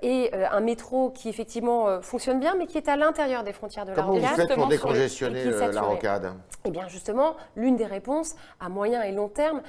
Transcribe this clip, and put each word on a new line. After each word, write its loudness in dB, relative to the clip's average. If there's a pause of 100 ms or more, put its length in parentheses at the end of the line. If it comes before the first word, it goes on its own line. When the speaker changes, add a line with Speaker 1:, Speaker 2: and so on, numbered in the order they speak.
Speaker 1:
et, 2
euh, 2
un 2
métro 0
qui -10
effectivement, 0
euh, 2
fonctionne -2
bien, 2
mais 0
qui -4
est -6
à 4
l'intérieur 2
des -6
frontières -10
de -8
Speaker 2:
Comment 0
Speaker 1:
la 4
Speaker 2:
vous 4
Speaker 1:
rocade. 2
Speaker 2:
faites 4
pour 4
Speaker 3:
Justement, -
sur 2
les 2
Speaker 2:
décongestionner 0
Speaker 1:
Et -4
qui 0
est 2
Speaker 2:
le, 2
la 2
Speaker 1:
saturé. 0
Speaker 2:
rocade ? 0 (320)
Speaker 1:
Eh -2
bien -6
justement, 0 (180)
l'une 4
des 0
réponses -4 (260)
à -8
moyen 0
et -2
long -2
terme, 0